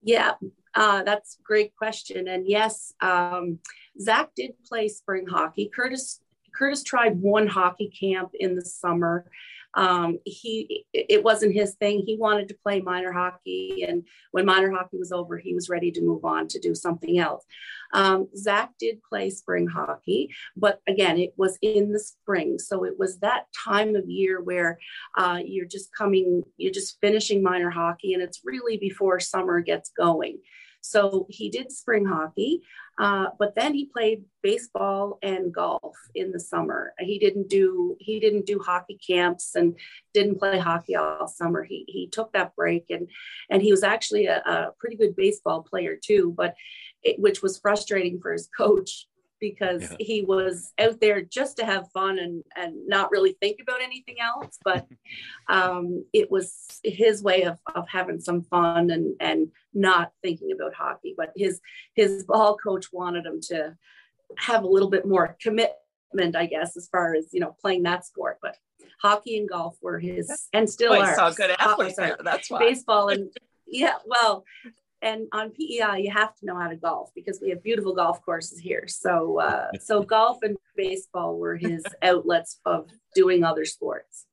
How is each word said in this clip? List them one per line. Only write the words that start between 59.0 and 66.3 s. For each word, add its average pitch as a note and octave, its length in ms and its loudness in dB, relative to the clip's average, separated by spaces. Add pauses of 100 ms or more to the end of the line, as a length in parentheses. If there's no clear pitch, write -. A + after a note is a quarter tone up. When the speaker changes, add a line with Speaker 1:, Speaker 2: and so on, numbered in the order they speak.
Speaker 1:
and D#3+ 280 0 (260)
not F#3 380 4 (100)
thinking F3 300 -4
about D#3 240 -6
hockey. C3+ 420 -8
But D#3+ 180 -6
his, F#3+ 240 -2 (360)
his G3 280 4
ball G#3 320 4
coach F#3+ 380 -4
wanted F3 320 -4
him D#3+ 220 -8
to E3 280 -4 (600)
have A3+ 240 2
a F#3+ 60 -2
little F#3+ 240 6
bit F#3+ 160 2
more F3 340 2
commitment, G3 920 -2